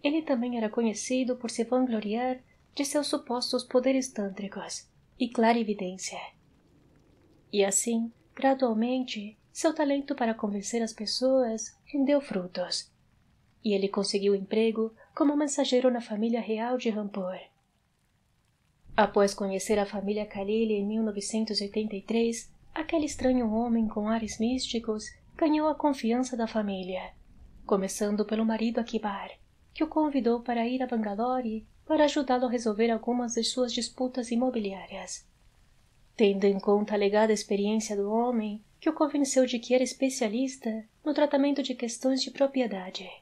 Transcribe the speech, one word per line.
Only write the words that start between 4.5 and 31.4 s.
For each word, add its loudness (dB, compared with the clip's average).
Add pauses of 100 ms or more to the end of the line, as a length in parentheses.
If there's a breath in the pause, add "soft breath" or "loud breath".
e -2
clarividência. 0 (1300)
E 4
assim, 0 (220)
gradualmente, 0 (160)
seu 2
talento 0
para 0
convencer -4
as -2
pessoas 0
rendeu 2
frutos, -6 (720)
e 2
ele 2
conseguiu 2
emprego 0 (220 loud breath)
como 4
mensageiro 2
na 0
família -2
real -2
de -2
Rampur. -4 (1600)
Após 4
conhecer 0
a 2
família -4
Khalili 0
em 0
mil 0
novecentos -2
e -4
oitenta -4
e -8
três, -2 (200)
aquele 0
estranho 0
homem 2
com -2
ares -2
místicos -2 (300)
ganhou 4
a 2
confiança 0
da 0
família, -4 (540)
começando 0
pelo 0
marido 0
Akbar, -4 (420)
que -2
o -2
convidou 2
para 0
ir 0
a -2
Bangalore -2 (200)